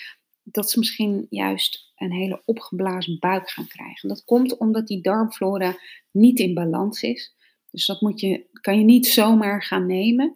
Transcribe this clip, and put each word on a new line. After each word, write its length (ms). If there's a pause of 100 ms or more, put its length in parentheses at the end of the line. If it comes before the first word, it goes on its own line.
(420)
dat 280
ze 80
misschien 520
juist 680
een 160
hele 320
opgeblazen 720
buik 320
gaan 160
krijgen. 420
Dat 160
komt 340
omdat 280
die 140
darmflora 760 (340)
niet 280
in 160
balans 480
is. 320 (360)
Dus 160
dat 140
moet 200
je, 320
kan 260
je 60
niet 220
zomaar 560
gaan 240
nemen. 500